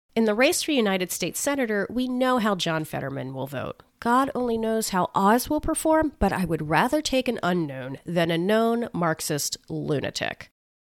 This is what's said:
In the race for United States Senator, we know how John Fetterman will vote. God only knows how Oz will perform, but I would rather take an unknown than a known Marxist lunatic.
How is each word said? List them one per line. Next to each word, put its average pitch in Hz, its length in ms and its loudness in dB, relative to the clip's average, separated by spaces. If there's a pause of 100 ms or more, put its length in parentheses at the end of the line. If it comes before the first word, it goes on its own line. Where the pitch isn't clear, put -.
(140)
In 226 100 2
the 214 100 2
race 277 280 4
for 320 100 -2
United 190 400 0
States 170 260 -4
Senator, 226 520 -2
we 254 180 -2
know 254 300 2
how 208 160 2
John 160 300 -2
Fetterman 135 500 -8
will 135 120 -6
vote. 131 360 -8 (160)
God 262 360 2
only 240 240 -2
knows 220 300 -2
how 180 260 0
Oz 208 340 4
will 302 120 0
perform, 311 580 2
but 196 140 2
I 180 120 0
would 160 240 -2
rather 226 320 2
take 254 280 0
an 233 140 -2
unknown 139 640 -2
than 170 280 0
a 165 40 2
known 226 560 2
Marxist 160 640 -2 (120)
lunatic. - 800 -4 (320)